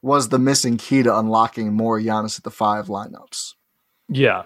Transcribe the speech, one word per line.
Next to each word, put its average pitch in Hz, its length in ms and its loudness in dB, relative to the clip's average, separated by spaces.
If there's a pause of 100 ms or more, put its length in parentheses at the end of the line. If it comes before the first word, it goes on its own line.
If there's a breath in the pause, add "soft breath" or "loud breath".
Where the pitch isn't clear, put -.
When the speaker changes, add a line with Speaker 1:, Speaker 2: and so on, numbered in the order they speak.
Speaker 1:
was 135 280 2
the 131 100 2
missing 127 380 2
key 135 260 2
to 110 140 4
unlocking 110 560 0
more 113 260 0
Giannis 110 380 -4
at - 80 -20
the - 60 -8
five 104 360 -2
lineups. - 680 -12 (540)
Speaker 2:
Yeah. 120 360 0